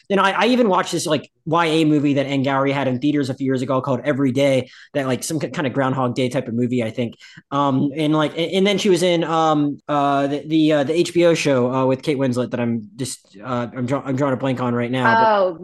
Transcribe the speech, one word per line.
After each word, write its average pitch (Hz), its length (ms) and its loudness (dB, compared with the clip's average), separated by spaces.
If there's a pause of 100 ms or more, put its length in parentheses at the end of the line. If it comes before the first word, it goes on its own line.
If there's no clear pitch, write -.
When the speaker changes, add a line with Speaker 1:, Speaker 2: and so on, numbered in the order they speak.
Speaker 1:
and 196 100 2
I, 190 120 4
I 185 160 0
even 247 220 4
watched 180 220 0
this, 165 140 -2
like, 160 240 -2 (160)
Y 165 220 0
A 160 180 2
movie 147 300 2
that 135 100 0
Anne 139 180 -2
Gowrie 135 300 0
had 139 140 0
in 127 120 -2
theaters 143 300 0
a 127 60 -4
few 135 100 -8
years 131 160 0
ago 131 200 -2
called 127 220 -2
Every 139 280 0
Day 131 400 0 (220)
that, 139 120 -2
like, 127 180 -4
some 160 160 -4 (120)
kind 135 160 -2
of 110 60 -4
Groundhog 131 420 0
Day 127 140 0
type 127 180 -4
of 113 60 -6
movie, 120 300 -2
I 113 80 -4
think. 113 240 -6 (360)
Um, 139 440 0
and, 151 180 0
like, 151 240 0
and, 165 140 -4
and 190 160 2
then 202 100 2
she 202 120 0
was 175 140 4
in, 175 200 2
um, 151 640 0
uh, 139 400 0
the, 143 200 -6
the, 156 260 2
uh, 147 100 2
the 151 100 -2
H 170 200 0
B 175 120 4
O 170 80 6
show, 127 380 2
uh, 131 140 0
with 131 180 0
Kate 147 140 -2
Winslet 127 340 -2
that 123 80 -4
I'm 117 360 -4
just, 120 480 -12
uh, 120 320 -4
I'm 127 100 -6
draw-, 131 200 -2
I'm 139 100 -4
drawing 135 180 0
a 120 40 -4
blank 127 240 -2
on 123 120 0
right 120 180 -2
now, 127 120 -2 (120)
but 220 240 4
Speaker 2:
Oh, 185 240 0